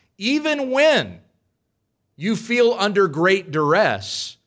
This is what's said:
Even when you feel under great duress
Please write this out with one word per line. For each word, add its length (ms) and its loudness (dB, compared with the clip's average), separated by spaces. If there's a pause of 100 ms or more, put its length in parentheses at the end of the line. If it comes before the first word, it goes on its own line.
(180)
Even 520 -2
when 500 2 (960)
you 200 -2
feel 420 0
under 300 2
great 420 0
duress 840 -2 (100)